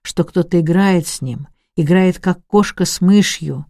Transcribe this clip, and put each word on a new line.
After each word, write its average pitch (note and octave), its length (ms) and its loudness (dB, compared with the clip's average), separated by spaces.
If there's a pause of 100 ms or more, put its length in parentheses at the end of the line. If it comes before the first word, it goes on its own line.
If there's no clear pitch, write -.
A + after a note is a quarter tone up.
что - 220 -2
кто-то F3 360 -2
играет F3 480 0
с - 140 -10
ним, C3 260 -10 (280)
играет F3+ 420 2
как - 300 -4
кошка G3+ 380 0
с - 160 -6
мышью. E3+ 680 0